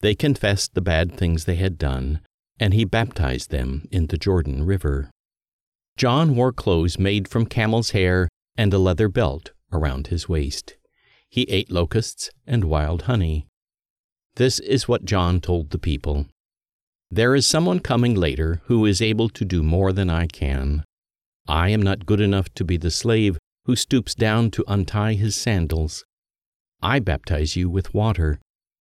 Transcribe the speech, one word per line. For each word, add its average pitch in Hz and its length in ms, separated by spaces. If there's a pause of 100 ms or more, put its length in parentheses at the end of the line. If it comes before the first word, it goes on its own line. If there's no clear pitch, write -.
They 104 160
confessed 107 580
the 101 60
bad 87 360
things 82 280
they 90 100
had 92 240
done, 67 420 (400)
and 101 140
he 110 100
baptized 90 680
them 67 400
in 82 160
the 76 120
Jordan 78 460
River. 73 460 (840)
John 139 400
wore 123 160
clothes 87 440
made 98 300
from 117 180
camel's 110 460
hair 92 380 (280)
and 104 160
a 101 60
leather 92 300
belt 78 420 (220)
around 73 360
his 85 200
waist. 73 480 (520)
He 123 160
ate - 280
locusts - 580 (160)
and 113 180
wild 78 380
honey. 85 460 (880)
This 127 240
is - 260
what 117 200
John 87 340
told 85 300
the - 80
people. 73 480 (840)
"There 117 240
is 139 120
someone 175 340
coming 120 340
later 80 520
who 113 200
is 101 160
able 110 280
to - 140
do 87 200
more 92 280
than 95 160
I 82 200
can. 69 560 (640)
I 82 220
am 107 120
not 98 240
good 101 140
enough 98 340
to 98 100
be 87 120
the 82 160
slave 110 460 (260)
who 127 100
stoops - 400
down 110 380
to - 160
untie 104 460
his 101 200
sandals. 80 680 (760)
I 131 200
baptize 80 560
you 90 120
with 90 260
water, 87 440 (420)